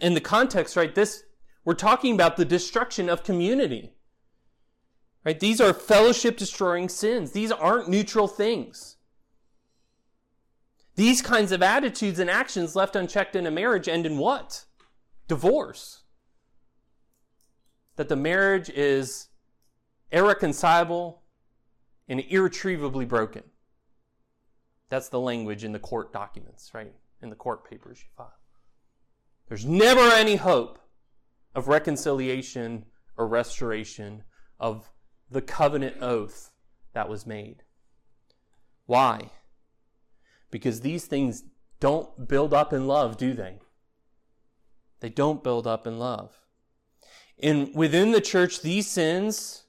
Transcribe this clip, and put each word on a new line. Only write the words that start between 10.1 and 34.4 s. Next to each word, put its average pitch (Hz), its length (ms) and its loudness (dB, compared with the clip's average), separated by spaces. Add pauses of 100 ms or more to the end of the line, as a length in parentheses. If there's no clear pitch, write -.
These 240 260 4
kinds 214 320 2
of 180 100 2
attitudes 208 560 0
and 175 120 0
actions 190 440 -2
left 190 220 0
unchecked 190 400 -2
in 175 100 -2
a 160 40 -2
marriage 190 400 0
end 165 160 -2
in 156 100 -4
what? 139 480 -4 (640)
Divorce. 170 760 -2 (1900)
That 147 120 -6
the 147 80 0
marriage 185 540 0
is 135 580 -2 (800)
irreconcilable 170 1120 2 (840)
and 131 220 -4
irretrievably 170 800 -2
broken. 113 360 -2 (1500)
That's 131 180 -6
the 127 100 -6
language 113 460 -6
in 107 80 -8
the 104 60 -10
court - 340 -8
documents, - 600 -14
right? 110 180 -16 (300)
In 117 80 -16
the 107 40 -16
court 113 320 -8
papers - 360 -20
you - 120 -18
file. 120 200 -20 (1120)
There's 107 160 -8
never 220 380 6
any 220 340 6
hope 170 420 0 (760)
of 123 120 -6
reconciliation 131 1200 -2 (320)
or 113 100 -2
restoration 110 960 -4 (380)